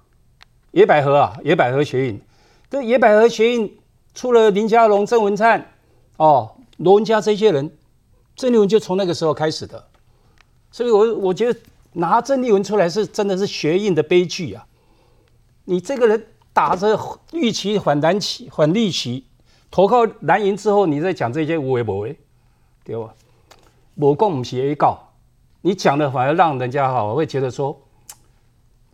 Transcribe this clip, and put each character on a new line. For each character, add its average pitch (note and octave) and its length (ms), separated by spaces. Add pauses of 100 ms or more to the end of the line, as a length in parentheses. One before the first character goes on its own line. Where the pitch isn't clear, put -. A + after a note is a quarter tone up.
(720)
野 G3 160
百 D3+ 160
合 C#3+ 160
啊， A2 240
野 D3 120
百 B2 180
合 C#3 100
学 C3+ 240
运。 G#2 160 (480)
这 C#4 100
野 A#3 160
百 A3 160
合 A3 160
学 A#3 220
运 A#3 260 (380)
出 B3 160
了 A3 220
林 G#3 160
佳 A3+ 180
龙、 G#3 180
郑 A#3 160
文 G3+ 160
灿， A3 380 (420)
哦， D3 380 (220)
罗 F3 180
文 G#3 100
嘉 A3 160
这 G#3+ 160
些 G#3+ 140
人， D3 260 (600)
郑 B3+ 160
丽 A#3 40
文 G3+ 120
就 G#3+ 100
从 F#3 180
那 G3+ 80
个 F3 80
时 E3 120
候 D3+ 100
开 D#3 160
始 - 160
的。 - 180 (840)
所 B3 160
以 A#3+ 60
我， A3 240
我 F#3 180
觉 A3+ 180
得 A#3 60 (360)
拿 F3 280
郑 C4 180
丽 A#3+ 120
文 G3 100
出 G3+ 140
来 F3 120
是 F#3+ 160
真 G3+ 220
的 F#3+ 100
是 G3 120
学 D#3+ 280
运 G3+ 200
的 D#3 40
悲 F3+ 240
剧 D3 300
啊！ A2 100 (1000)
你 F3+ 160
这 C4+ 160
个 A#3+ 100
人 A3 180 (280)
打 E3+ 240
着 G3+ 200 (360)
绿 D#4 180
旗 G3+ 300
反 D3 200
蓝 E3+ 200
旗、 - 280
反 D#3 240
绿 A3 200
旗， B2+ 340 (460)
投 F#3+ 160
靠 A#3 180 (140)
蓝 E3+ 220
营 G3 140
之 G#3 140
后， G3+ 160
你 D3 140
再 F#3 120
讲 A#2+ 200
这 D#3 120
些 D#3+ 140
无 C3 140
为 A#2+ 100
不 G2+ 160
为， A#2 180 (680)
对 A2 120
吧？ A2 160 (840)
我 C#3+ 180
讲 G#3 160
不 C3 140
是 B2+ 260
A D3 60
告， - 360 (500)
你 G3 120
讲 D3 240
的 D3 100
反 B2+ 160
而 C#3+ 80
让 E3 280
人 B2+ 100
家 C3 220
哈 G#2+ 200
会 D3 140
觉 C3+ 140
得 C3 100
说， C#3+ 260 (1160)